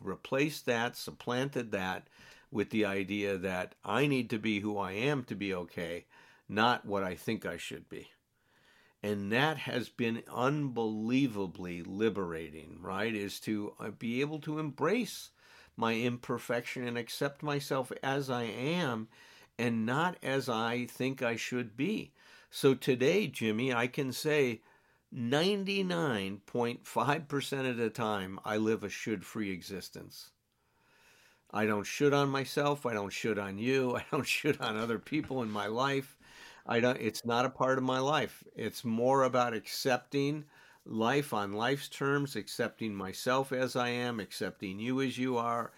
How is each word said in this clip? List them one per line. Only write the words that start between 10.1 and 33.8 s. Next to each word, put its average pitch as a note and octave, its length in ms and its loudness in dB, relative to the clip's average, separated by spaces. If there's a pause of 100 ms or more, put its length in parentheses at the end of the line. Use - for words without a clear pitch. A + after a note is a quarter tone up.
unbelievably A2+ 1600 0
liberating, F2 960 -2
right? G2 340 -2
Is G2+ 260 -4
to, G#2 400 -2
uh, G#2 100 -6
be A#2 300 -4
able D3+ 200 -2
to D3+ 180 -6
embrace D#3 720 -2 (460)
my A2+ 200 2
imperfection A#2+ 920 -2
and A#2+ 120 -2
accept C#3 440 -4
myself C#3+ 500 0 (100)
as C3+ 280 0
I A#2+ 140 0
am A#2+ 640 -2 (500)
and A#2 280 2
not E3 360 2
as C3 260 0
I A#2 380 0
think C3 360 -2
I A#2 140 2
should A#2 400 -4
be. F3+ 360 -2 (380)
So C3+ 240 6
today, C#3+ 520 4
Jimmy, A#2 460 0
I A#2+ 140 2
can C3 260 -2
say C#3 480 2 (500)
ninety-nine E3 1400 0
point A#2+ 400 -2
five C#3 420 2
percent C3+ 380 -2
of B2 120 0
the A2+ 120 2
time G2+ 540 -2
I G#2+ 140 0
live A2 260 2
a F#2+ 60 -4
should-free G#2 600 -4
existence. F#2 800 -10 (1200)
I G#2+ 140 2
don't G#2 180 2
should C#3+ 280 2
on C#3+ 180 4
myself. C#3+ 540 0
I A#2 100 0
don't G2+ 180 -2
should G#2+ 260 0
on G2 180 -4
you. B2 400 2